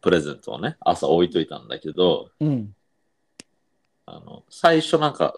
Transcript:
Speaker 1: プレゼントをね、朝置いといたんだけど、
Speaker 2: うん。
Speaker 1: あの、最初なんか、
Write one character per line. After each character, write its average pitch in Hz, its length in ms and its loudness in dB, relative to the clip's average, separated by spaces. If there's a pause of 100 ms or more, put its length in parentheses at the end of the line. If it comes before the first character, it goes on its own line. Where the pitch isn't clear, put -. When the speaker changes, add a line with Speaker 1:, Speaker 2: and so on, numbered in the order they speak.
Speaker 1:
プ - 100 0
レ 87 100 0
ゼ 71 120 -6
ン - 60 -16
ト - 140 -14
を 67 80 -10
ね、 127 200 -8
朝 - 280 2
置 85 160 4
い 82 60 0
と 85 100 0
い 80 60 -2
た 73 120 -14
ん - 100 -20
だ 62 120 -8
け 78 120 -10
ど、 90 380 0 (100)
Speaker 2:
う 151 80 0
ん。 110 260 -4 (1300)
Speaker 1:
あ - 140 -20
の、 - 280 -20
最 165 320 2
初 160 180 0
な 151 120 0
ん - 20 -4
か、 - 240 -2